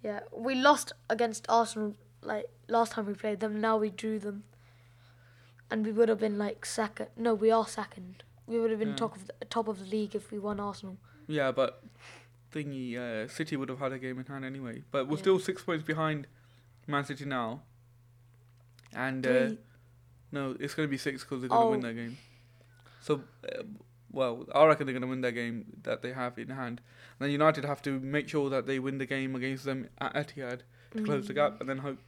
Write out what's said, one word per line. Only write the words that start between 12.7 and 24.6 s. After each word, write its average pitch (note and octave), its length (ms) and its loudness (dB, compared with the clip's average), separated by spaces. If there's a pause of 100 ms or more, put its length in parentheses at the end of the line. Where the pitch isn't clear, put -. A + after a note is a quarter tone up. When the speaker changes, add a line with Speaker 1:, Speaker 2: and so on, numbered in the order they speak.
Speaker 2:
uh, A#2 320 -4
City D#3 280 -4
would C3 120 -2
have C3 120 -6
had C3 120 0
a C3 60 -6
game B2+ 220 -6
in B2+ 60 -10
hand C#3 180 -8
anyway. C3 480 -8
But C#3 160 2
we're D3+ 80 0
Speaker 1:
Yeah. D3+ 60 -4
Speaker 2:
still F#3+ 180 6
six F#3 220 -4
points D#3 220 -2
behind D#3 420 0 (600)
Man C#3+ 180 0
City C#3 200 -8
now. B2+ 380 -4 (1300)
And, C3 340 -2
uh, - 40 4 (180)
Speaker 1:
Three. A3 100 -2 (760)
Speaker 2:
no, C#3 260 -2
it's C#3+ 160 -4
gonna D3+ 140 0
be C#3 100 -2
six C3 260 -4
'cause C3 160 -6
they're B2+ 100 -4
gonna A3+ 200 8
win - 100 2
Speaker 1:
Oh. - 20 -4
Speaker 2:
their A#2 120 -4
game. A#2 220 -8 (840)
So, - 200 0 (220)
uh, - 180 -6 (480)
well, B2 440 -2
I D3 120 10